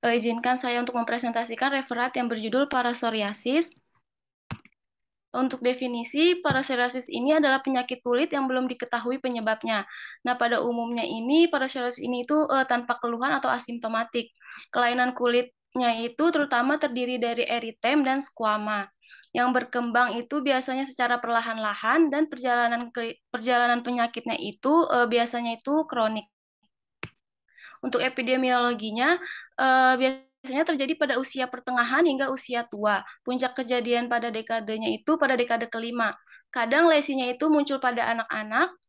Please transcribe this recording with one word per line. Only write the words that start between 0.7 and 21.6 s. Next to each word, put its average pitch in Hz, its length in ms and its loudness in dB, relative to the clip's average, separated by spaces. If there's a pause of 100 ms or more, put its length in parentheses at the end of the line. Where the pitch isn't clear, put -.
untuk 247 160 -4
mempresentasikan 240 800 -2
referat 254 400 -2
yang 247 80 0
berjudul 226 480 0
parasoriasis. 240 960 0 (1600)
Untuk 254 320 -2
definisi, 254 800 0
parasoriasis 262 680 0
ini 269 300 0
adalah 269 240 4
penyakit 254 400 -2
kulit 247 320 0
yang 269 160 -2
belum 254 160 0
diketahui 240 560 -4
penyebabnya. 220 640 -2 (400)
Nah, 247 160 0
pada 240 240 2
umumnya 233 400 -4
ini, 254 420 4
parasoriasis 262 540 -2
ini 247 240 -4
itu, 294 240 2
eh, 262 160 4
tanpa 240 320 0
keluhan 233 400 -2
atau 262 100 -2
asimptomatik. 233 880 -4 (400)
Kelainan 247 400 2
kulitnya 247 880 0
itu 294 320 0
terutama 285 480 2
terdiri 247 400 -2
dari 233 240 0
eritem 240 560 0
dan 269 240 0
squama 214 640 -2 (420)
yang 247 240 2
berkembang 240 640 0
itu 277 240 -4
biasanya 262 400 0
secara 254 320 -2
perlahan-lahan 233 960 0